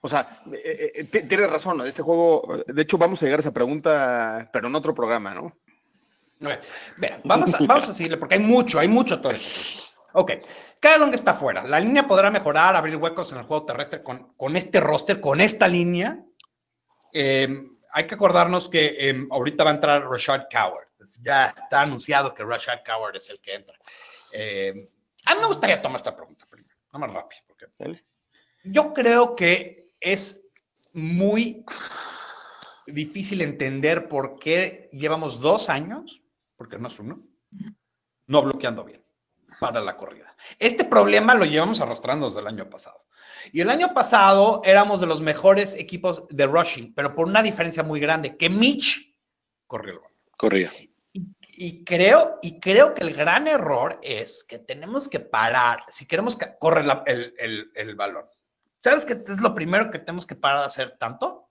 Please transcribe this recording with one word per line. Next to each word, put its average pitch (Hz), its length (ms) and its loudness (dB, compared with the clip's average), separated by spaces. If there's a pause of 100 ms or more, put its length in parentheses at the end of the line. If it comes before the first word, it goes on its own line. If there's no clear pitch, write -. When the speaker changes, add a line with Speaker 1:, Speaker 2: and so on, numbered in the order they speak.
Speaker 1:
O 143 60 -8
sea, - 340 -4 (100)
eh, - 120 -12
eh, 151 320 -6
eh, 156 80 -10
ti-, 170 180 -2
tienes 190 260 2
razón, 160 300 -2
¿no? 127 60 -6
Este 147 180 -8
juego, 165 640 2
de 139 160 -2
hecho, 170 160 0
vamos 170 240 2
a - 20 -2
llegar 143 160 2
a - 20 -2
esa 143 100 -2
pregunta, 123 1000 0
pero 113 140 -4
en 127 80 -6
otro 156 200 -2
programa, 113 380 -4
¿no? 160 240 -14 (880)
Speaker 2:
A 147 60 -6
ver, - 120 -6 (380)
mira, - 260 -6
vamos 208 300 2
a, - 120 -2
vamos 277 220 4
a 214 40 -8
seguirle, 165 260 -6
porque - 160 -2
hay 196 60 4
mucho, 233 400 4
hay 165 80 4
mucho 226 340 2
todo - 100 0
esto. - 480 -10 (340)
Ok, - 180 4 (480)
Kyle 311 180 8
Long 285 160 4
está 185 200 0
fuera. 117 300 -4
La 139 140 0
línea 254 300 2
podrá 196 220 6
mejorar, 160 440 2
abrir 156 220 0
huecos 165 360 -4
en 131 60 -12
el 120 60 -12
juego 151 200 -4
terrestre 143 380 -8
con, - 340 -14
con 143 200 -4
este 180 240 2
roster, 151 400 0
con 143 200 0
esta 214 280 4
línea. 175 500 0 (960)
Eh, 135 360 2 (440)
hay 156 160 0
que 214 80 -8
acordarnos 180 520 2
que, 151 300 0
eh, 135 320 -2
ahorita 139 340 -2
va 156 60 4
a 147 40 2
entrar 147 340 2
Rashad 135 340 -2 (100)
Coward. 101 360 -2 (340)
Ya 135 240 2
está - 360 -2
anunciado 139 520 -2
que 110 100 -12
Rashad 117 400 -6
Coward 110 320 -8
es - 140 -16
el 101 100 -20
que 98 140 -12
entra. 101 220 -18 (560)
Eh, 98 580 -8 (360)
a 302 80 4
mí 403 60 -4
me 453 60 0
gustaría 196 340 0
tomar - 180 -6
esta - 160 -10
pregunta - 360 -20
primero, - 240 -20 (180)
nada 139 140 -8
más 104 80 -10
rápido. - 280 -14 (360)
Speaker 3:
Dale. - 260 -14 (600)
Speaker 2:
Yo 294 280 0
creo 240 420 4
que - 680 -2
es - 460 -6 (480)
muy 196 680 -2 (1200)
difícil 165 540 -8
entender 147 680 -2
por 135 300 -6
qué 170 540 -2
llevamos 147 480 -6
dos 185 280 2
años, 175 540 -8 (340)
porque 113 220 -18
no 120 100 -10
es - 100 -16
uno, 110 240 -16 (1040)
no 139 160 4
bloqueando 131 420 -4
bien - 180 -20 (580)
para 117 200 -4
la 95 160 -8
corrida. - 380 -20 (240)
Este 240 260 0
problema 214 500 6
lo 208 100 6
llevamos 160 360 0
arrastrando 131 480 -4
desde 104 120 -8
el 104 80 -10
año 104 200 -12
pasado. - 360 -20 (480)
Y 151 80 -2
el 185 100 0
año 349 220 0
pasado 202 720 6
éramos 202 360 6
de 180 60 0
los 160 140 0
mejores 190 540 4
equipos 175 540 -8
de 139 180 0
rushing, 135 480 0
pero 143 200 -4
por 165 120 0
una 202 160 4
diferencia 170 400 -4
muy 156 180 -4
grande, 151 360 -2
que 165 120 0
Mitch - 680 0 (500)
corrió 101 280 -12
el 82 40 -20
balón. - 180 -20 (200)
Speaker 4:
Corría. 98 340 2 (420)
Speaker 2:
Y, 190 140 -12 (300)
y 175 280 -14
creo, 190 580 4
y 170 180 -12
creo 196 340 6
que - 80 -8
el 165 120 -6
gran 170 320 2
error 165 560 0
es - 420 -10
que 117 140 -18
tenemos 196 500 -8
que 143 120 -6
parar, 117 680 0
si - 180 -16
queremos 220 300 -4
que - 220 -10
corre 160 260 2
la, 139 220 0
el, 123 320 -4
el, 110 360 -8
el 107 200 -10
balón. 98 320 -8 (560)
¿Sabes 294 240 2
qué 220 200 -8
es 196 140 -8
lo 233 140 0
primero 196 360 -2
que - 100 -12
tenemos 175 260 -12
que - 80 -16
parar 139 260 0
de 143 60 -2
hacer 135 320 -8
tanto? - 520 -8